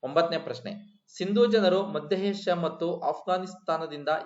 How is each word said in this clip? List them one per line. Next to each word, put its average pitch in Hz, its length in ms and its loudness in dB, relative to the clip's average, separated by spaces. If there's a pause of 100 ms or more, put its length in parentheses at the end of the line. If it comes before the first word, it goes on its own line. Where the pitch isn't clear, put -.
ಒಂಬತ್ತನೇ 160 360 2
ಪ್ರಶ್ನೆ, - 720 -12
ಸಿಂಧೂ 208 380 2
ಜನರು 196 360 4
ಮಧ್ಯ 151 340 -4
ಏಷ್ಯಾ 196 380 0
ಮತ್ತು 170 460 -2
ಅಫ್ಘಾನಿಸ್ತಾನದಿಂದ 160 1080 -4 (160)